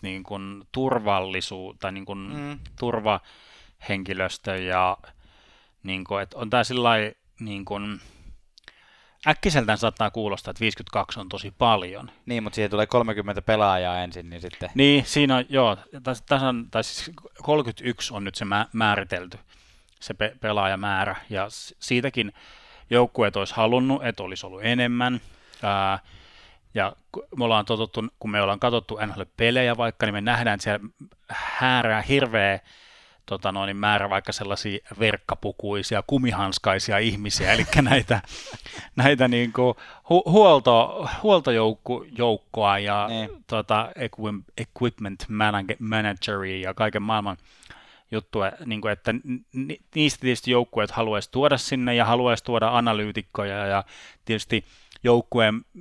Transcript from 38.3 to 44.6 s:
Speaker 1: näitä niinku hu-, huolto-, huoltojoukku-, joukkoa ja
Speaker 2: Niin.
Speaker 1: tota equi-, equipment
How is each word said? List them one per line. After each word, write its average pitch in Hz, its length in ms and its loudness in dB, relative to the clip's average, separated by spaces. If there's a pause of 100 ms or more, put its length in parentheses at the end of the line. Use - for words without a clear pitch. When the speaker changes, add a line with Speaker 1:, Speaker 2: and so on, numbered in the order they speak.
Speaker 1:
näitä 131 320 6
niinku 120 480 2 (340)
hu-, 170 220 4
huolto-, 143 800 8 (140)
huoltojoukku-, 123 840 2 (120)
joukkoa 107 600 2
ja 104 300 0
Speaker 2:
Niin. 110 200 -4 (180)
Speaker 1:
tota 110 480 0
equi-, 107 480 -6 (140)
equipment 110 720 -4